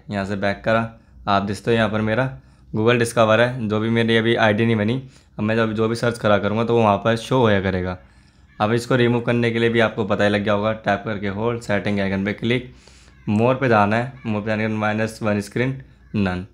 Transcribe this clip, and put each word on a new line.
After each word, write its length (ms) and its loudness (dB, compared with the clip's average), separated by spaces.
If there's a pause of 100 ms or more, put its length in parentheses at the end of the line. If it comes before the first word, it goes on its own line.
(100)
यहाँ 140 -4
से 120 -6
बैक 280 -4
करा, 260 0 (380)
आप 140 2
देखते 280 -4
हो 60 2
यहाँ 120 2
पर 140 -2
मेरा 260 -2 (420)
Google 300 2
Discover 380 4
है, 300 0
जो 120 0
भी 100 -2
मेरी 260 2
अभी 200 2
आईडी 300 2
नहीं 100 2
बनी, 260 -2 (360)
अब 60 -4
मैं 120 0
जब 160 0
जो 160 0
भी 80 -2
सर्च 220 -2
करा 200 4
करूँगा 260 0
तो 100 2
वो 80 4
वहाँ 160 6
पर 200 0
शो 200 -2
होया 240 4
करेगा। 340 -2 (640)
अब 120 2
इसको 240 0
रिमूव 260 2
करने 280 0
के 80 -2
लिए 100 2
भी 120 2
आपको 240 0
पता 200 0
ही 60 4
लग 120 0
गया 120 0
होगा, 200 0
टैप 300 -2
करके 260 -6
होल्ड, 320 -4
सेटिंग 380 -2
आइकन 240 -2
पे 100 -2
क्लिक, 380 -4 (540)
मोर 280 2
पे 140 -2
जाना 280 4
है, 160 -4 (140)
मोर 160 -4
पे 40 -12
जाने 160 -2
के 60 -2
बाद 100 -4
माइनस 440 -2
वन 200 0
स्क्रीन 380 -4 (360)
नन। 380 -2